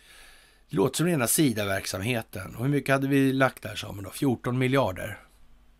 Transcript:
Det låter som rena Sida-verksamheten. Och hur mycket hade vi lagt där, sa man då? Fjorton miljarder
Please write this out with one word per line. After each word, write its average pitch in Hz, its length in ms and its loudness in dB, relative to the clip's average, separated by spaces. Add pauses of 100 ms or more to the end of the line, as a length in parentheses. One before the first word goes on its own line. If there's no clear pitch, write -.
(720)
Det - 60 -6
låter - 200 2
som 156 100 0
rena 156 200 2
Sida-verksamheten. 104 1300 -2
Och 113 100 -6
hur 139 60 0
mycket 139 220 0
hade 135 160 2
vi 135 240 4
lagt 131 300 2
där, 117 140 -10
sa 107 160 -10
man 101 120 -10
då? 95 60 -12
Fjorton 127 480 -2
miljarder 127 600 0 (600)